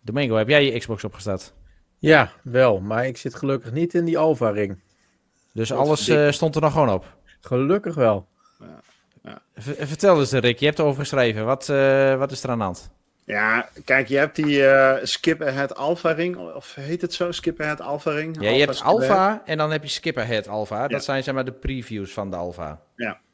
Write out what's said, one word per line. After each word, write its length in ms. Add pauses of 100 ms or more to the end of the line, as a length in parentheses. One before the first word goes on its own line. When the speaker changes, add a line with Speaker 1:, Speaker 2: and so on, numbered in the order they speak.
Speaker 1:
Domingo, 340
heb 140
jij 160
je 140
Xbox 240
opgestart? 500 (440)
Speaker 2:
Ja, 340 (120)
wel. 360
Maar 280
ik 100
zit 180
gelukkig 360
niet 220
in 120
die 120
Alpha-ring. 640 (720)
Speaker 1:
Dus 160
Speaker 3:
Wat 100
Speaker 1:
alles, 260
Speaker 3:
dik. 120
Speaker 1:
eh, 140
stond 240
er 60
nog 120
gewoon 160
op? 280 (220)
Speaker 2:
Gelukkig 560
wel. 320 (320)
Speaker 3:
Ja, 220 (420)
ja. 180 (140)
Speaker 1:
V-, 320
vertel 320
eens, 120
Rick. 280
Je 60
hebt 140
erover 200
geschreven. 460
Wat, 240
eh, 480
wat 140
is 120
er 60
aan 80
de 60
hand? 280 (340)
Speaker 3:
Ja, 440 (160)
kijk, 220
je 100
hebt 180
die, 320
eh, 380
Skip 360
Ahead 340
Alpha 360
Ring. 260
Of 380
heet 260
het 120
zo? 180
Skip 300
Ahead 200
Alpha 300
Ring? 240
Speaker 1:
Ja, 60
je 80
Speaker 3:
Alpha 160
Speaker 1:
hebt 100
Speaker 3:
Skip 120
Ahead. 220
Speaker 1:
Alpha 360
en 120
dan 140
heb 120
je 60
Skip 280
Ahead 300
Alpha. 340
Dat 100
Speaker 3:
Ja. 80
Speaker 1:
zijn, 240
zeg 100
maar, 120
de 80
previews 600
van 160
de 60
Alpha. 460 (140)
Speaker 3:
Ja. 240 (140)